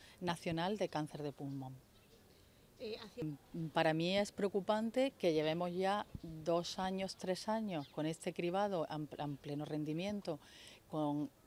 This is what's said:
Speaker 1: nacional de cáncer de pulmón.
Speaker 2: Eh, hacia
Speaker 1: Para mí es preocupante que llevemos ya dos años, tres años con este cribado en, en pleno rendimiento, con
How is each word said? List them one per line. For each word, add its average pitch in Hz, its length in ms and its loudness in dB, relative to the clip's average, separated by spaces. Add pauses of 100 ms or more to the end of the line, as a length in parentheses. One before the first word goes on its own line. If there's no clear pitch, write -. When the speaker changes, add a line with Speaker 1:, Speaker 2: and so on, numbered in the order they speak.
(200)
Speaker 1:
nacional 175 600 0
de 185 100 0
cáncer 151 320 -2
de 147 100 -2
pulmón. 139 440 -8 (1040)
Speaker 2:
Eh, 214 180 -8
hacia 220 260 -10 (500)
Speaker 1:
Para 160 200 6
mí 170 240 4
es 208 140 4
preocupante 214 800 2
que 170 220 4
llevemos 160 380 2
ya 190 360 2 (160)
dos 165 560 0
años, 190 380 -2
tres 185 300 -2
años 208 420 -2
con 151 180 -2
este 165 260 -4
cribado 180 560 0
en, 151 180 -4 (120)
en 147 180 -4
pleno 147 280 -6
rendimiento, 156 720 -2 (520)
con 147 380 0 (180)